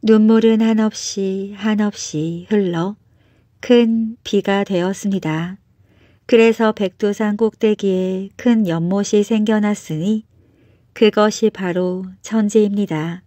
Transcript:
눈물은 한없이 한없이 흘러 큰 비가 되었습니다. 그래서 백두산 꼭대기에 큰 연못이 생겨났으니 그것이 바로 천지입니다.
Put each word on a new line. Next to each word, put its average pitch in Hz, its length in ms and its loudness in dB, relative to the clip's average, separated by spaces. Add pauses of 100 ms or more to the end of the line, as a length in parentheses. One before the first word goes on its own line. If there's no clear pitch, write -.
눈물은 220 580 4
한없이 202 920 -2
한없이 196 920 -4
흘러 190 460 -2 (640)
큰 226 640 2
비가 202 400 -2
되었습니다. 185 920 -4 (680)
그래서 226 460 4
백두산 208 640 -4
꼭대기에 196 960 -2
큰 226 320 2
연못이 190 560 0
생겨났으니 208 1000 -2 (680)
그것이 214 580 2
바로 180 540 -4 (180)
천지입니다. 202 1040 -2